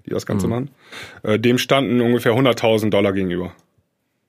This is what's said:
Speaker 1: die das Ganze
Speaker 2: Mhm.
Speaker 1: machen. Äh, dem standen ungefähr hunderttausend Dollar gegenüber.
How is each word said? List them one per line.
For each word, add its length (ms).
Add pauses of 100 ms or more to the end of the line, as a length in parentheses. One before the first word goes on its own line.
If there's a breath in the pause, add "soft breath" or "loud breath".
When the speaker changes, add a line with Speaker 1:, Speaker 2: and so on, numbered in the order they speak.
Speaker 1:
die 60
das 160
Ganze 180
Speaker 2:
Mhm. 80
Speaker 1:
machen. 160 (540 loud breath)
Äh, 160
dem 180
standen 420
ungefähr 360
hunderttausend 580
Dollar 200
gegenüber. 420 (720)